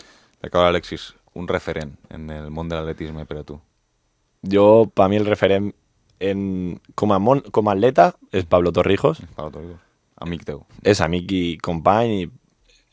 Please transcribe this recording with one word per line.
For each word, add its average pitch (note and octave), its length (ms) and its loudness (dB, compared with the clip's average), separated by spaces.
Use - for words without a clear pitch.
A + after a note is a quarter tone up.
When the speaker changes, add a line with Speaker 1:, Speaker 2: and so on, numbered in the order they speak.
Speaker 1:
D'acord, F2 240 0
Alexis, F2 480 -4
un F2 120 -10
referent D#2+ 500 -6
en D#2 200 -16
el D2+ 200 -14
món E2 180 -10
de E2 80 -6
l'atletisme D#2+ 500 -10
per D2+ 120 -12
a D2 60 -14
tu? D2 160 -18
Speaker 2:
Jo, G#2 440 6
pa F#2+ 160 4
mi G2+ 80 2
el G#2 100 0
referent G2+ 480 2
en, F#2+ 600 -4
com G#2 180 0
a F#2+ 60 4
món, B2+ 220 2
com G#2+ 180 0
a G#2 40 2
atleta C3+ 420 4
és F#2 140 -2
Pablo F2 280 2
Torrijos. F#2 480 0
Speaker 1:
Pablo D2+ 160 -12
Torrijos, E2 300 -18
amic E2+ 280 -10
teu. D2 200 -12
Speaker 2:
És G#2 180 2
amic F2 320 -2
i E2+ 260 -4
company F#2+ 640 0
i E2 80 -10